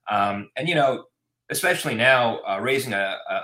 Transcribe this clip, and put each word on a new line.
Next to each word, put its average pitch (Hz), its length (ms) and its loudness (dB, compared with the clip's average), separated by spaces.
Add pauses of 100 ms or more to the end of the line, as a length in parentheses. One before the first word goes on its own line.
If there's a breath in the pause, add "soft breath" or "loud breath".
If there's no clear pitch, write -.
Um, 101 480 -2
and, 131 120 -4
you 175 60 0
know, 135 300 2 (460)
especially 156 460 -2
now, 120 520 4
uh, 98 120 -2
raising 127 340 -2
a, 98 240 -2 (100)
a, 95 160 -4